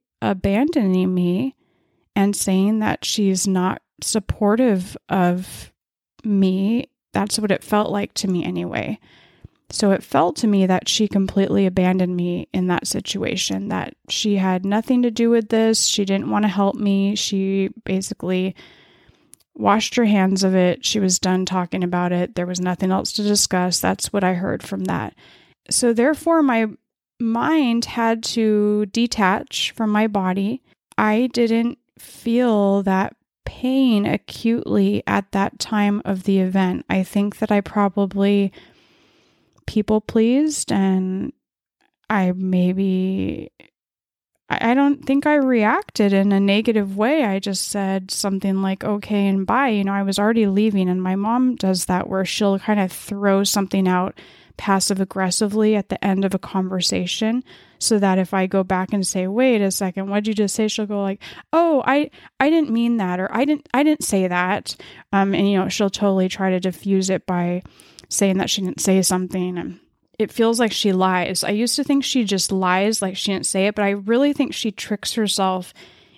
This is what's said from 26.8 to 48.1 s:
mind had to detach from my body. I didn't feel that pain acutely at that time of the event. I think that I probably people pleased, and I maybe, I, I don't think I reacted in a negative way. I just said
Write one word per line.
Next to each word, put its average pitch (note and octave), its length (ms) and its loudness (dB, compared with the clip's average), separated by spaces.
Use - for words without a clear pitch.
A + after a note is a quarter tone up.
mind A#3 640 0
had A3+ 380 -2
to G#3 600 2
detach G#3+ 840 -2
from A3+ 180 -2
my G#3 160 2
body. G3+ 560 -2
I G#3+ 340 2
didn't A#3 460 0
feel G#3+ 840 2
that F#3+ 320 0
pain B3+ 600 2
acutely - 1000 0
at - 240 -2
that G3 260 -2
time G3+ 480 0
of F#3+ 180 -4
the F#3+ 140 2
event. F#3 540 0
I F#3+ 100 2
think G3+ 380 -2
that G#3+ 120 -2
I G3+ 100 4
probably G3 920 0
people G#3+ 360 0
pleased, C4 720 0
and F#3+ 580 0
I F#3 240 2
maybe, F#3 1160 -2
I, - 220 0
I - 20 4
don't C#4 320 2
think C#4 200 0
I D4+ 100 4
reacted B3 760 2
in G3 220 2
a F#3+ 80 2
negative G3+ 560 0
way. C4 260 2
I G3 160 -2
just G3 300 -6
said F#3+ 420 -4